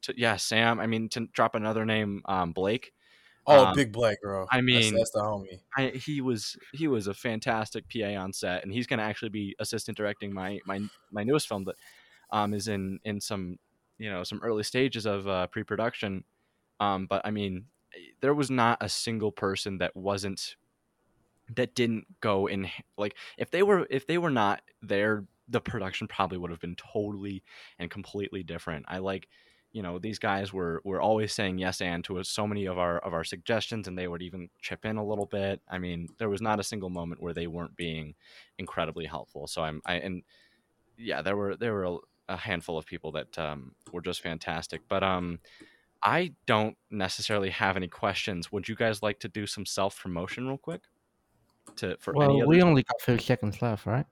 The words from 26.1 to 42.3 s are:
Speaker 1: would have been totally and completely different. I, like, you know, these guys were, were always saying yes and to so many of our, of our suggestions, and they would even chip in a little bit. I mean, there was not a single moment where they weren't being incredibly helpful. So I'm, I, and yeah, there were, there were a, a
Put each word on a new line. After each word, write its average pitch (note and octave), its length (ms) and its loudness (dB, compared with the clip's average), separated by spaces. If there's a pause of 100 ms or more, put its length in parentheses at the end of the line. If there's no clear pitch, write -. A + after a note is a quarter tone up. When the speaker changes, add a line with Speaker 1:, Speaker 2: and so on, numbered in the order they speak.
Speaker 1:
would F2 120 -6
have E2 100 -10
been F2 160 -8
totally G2+ 680 -6 (360)
and F2 120 -6
completely G2 520 -8
different. E2 460 -8
I, F#2 100 -6
like, F#2+ 300 -4 (440)
you A2 100 -8
know, F2+ 160 -6
these G#2 200 -6
guys G2 340 0
were, E2+ 320 -2
were F#2+ 160 -2
always A2 320 4
saying F#2 260 0
yes F#2 220 -2
and F2 240 -2
to F#2 180 -4
so G#2 240 -2
many G#2 200 -2
of F2+ 120 -2
our, F2 200 2
of F2+ 140 -6
our E2 120 0
suggestions, G#2 640 -2
and F#2 100 -8
they F2+ 120 -4
would E2+ 140 -6
even F2+ 260 -10 (120)
chip - 240 -8
in A2 120 -2
a G#2+ 80 -2
little G2+ 220 -2
bit. G2 420 -2
I F#2 100 -6
mean, F2 300 -6 (100)
there A2+ 100 0
was G2+ 120 0
not G#2+ 200 2
a - 20 -2
single F#2+ 280 -6
moment E2+ 300 -6
where F2 120 -6
they E2+ 140 -4
weren't E2 300 -8
being D#2+ 380 -6 (440)
incredibly E2 460 -4
helpful. D2 420 -10
So - 160 -4
I'm, D#2 220 -4
I, F2+ 100 0
and F2+ 280 -6 (720)
yeah, F#2 260 -4
there G2 140 0
were, G2+ 200 -2
there A2+ 160 -2
were G2 120 0
a, F2+ 120 -2 (300)
a F#2 100 -6